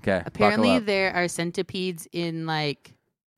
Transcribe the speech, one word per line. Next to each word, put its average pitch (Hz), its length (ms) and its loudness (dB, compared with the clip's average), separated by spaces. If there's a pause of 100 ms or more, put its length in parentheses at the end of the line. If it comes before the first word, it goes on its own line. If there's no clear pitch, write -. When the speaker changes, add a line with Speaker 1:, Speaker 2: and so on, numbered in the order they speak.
Speaker 1:
Okay, 98 140 2
buckle 85 100 -4
Speaker 2:
Apparently, 214 480 4
Speaker 1:
up. 233 100 0
Speaker 2:
there 190 280 2
are 175 160 0
centipedes 175 840 -4
in, 165 340 -4
like, 151 480 -4 (440)